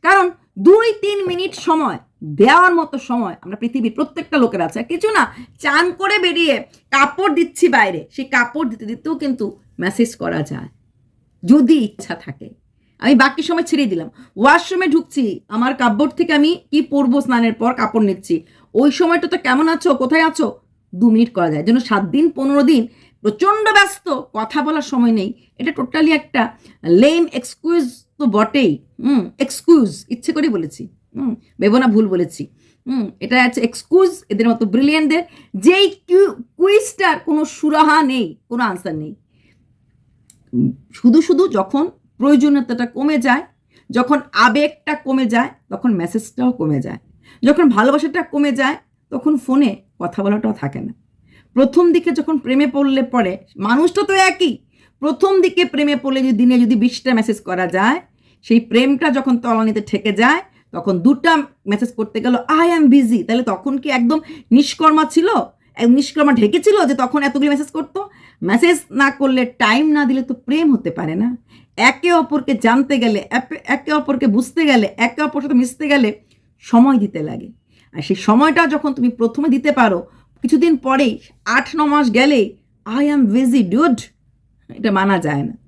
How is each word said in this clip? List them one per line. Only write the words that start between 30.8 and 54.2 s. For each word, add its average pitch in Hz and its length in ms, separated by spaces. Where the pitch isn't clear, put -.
হুম, 262 200
ভেবো 208 180
না 262 80
ভুল 214 220
বলেছি। 175 380
হুম, 247 240
এটা 247 240
হচ্ছে 247 160
এক্সকিউজ 349 680
এদের 226 200
মতো 233 180
ব্রিলিয়ান্টদের, 302 560
যেই 349 360
কিউ-, 359 360
কুইজটার 392 640
কোনো 302 260
সুরাহা 302 580
নেই, 247 340
কোনো 240 160
আনসার 180 300
নেই। 156 200
শুধু 269 280
শুধু 349 260
যখন 277 420
প্রয়োজনীয়তাটা 269 720
কমে 277 320
যায়, 254 240
যখন 247 300
আবেগটা 285 600
কমে 262 300
যায়, 233 240
তখন 208 260
মেসেজটাও 220 580
কমে 156 280
যায়, - 180
যখন 294 240
ভালোবাসাটা 277 540
কমে 285 300
যায়, 262 240
তখন 294 260
ফোনে 254 400
কথা 175 240
বলাটাও 214 300
থাকে 139 280
না। - 120
প্রথম 285 400
দিকে 339 180
যখন 311 280
প্রেমে 262 280
পড়লে 269 360
পরে, 196 360
মানুষটা 277 460
তো 381 100
একই। 370 440